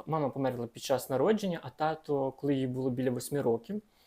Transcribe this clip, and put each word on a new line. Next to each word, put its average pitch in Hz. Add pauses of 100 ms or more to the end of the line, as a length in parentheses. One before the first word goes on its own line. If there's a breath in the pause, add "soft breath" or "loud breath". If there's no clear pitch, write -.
Мама 147
померла 123
під -
час -
народження, 175
а 131
тато, 147
коли 143
їй 131
було 131
біля 127
восьми 127
років. 123
Е, 208 (260 soft breath)